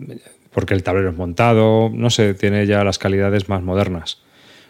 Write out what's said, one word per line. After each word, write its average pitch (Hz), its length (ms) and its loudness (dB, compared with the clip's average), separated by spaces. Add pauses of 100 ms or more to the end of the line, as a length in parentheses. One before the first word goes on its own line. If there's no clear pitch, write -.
(520)
porque 92 220 -2
el 92 100 0
tablero 95 260 -2
es 82 80 -8
montado, 110 760 2
no 117 160 0
sé, 107 260 2
tiene 104 320 0
ya 101 160 2
las 98 160 -2
calidades 98 500 0
más 95 140 -2
modernas. 92 580 -4 (480)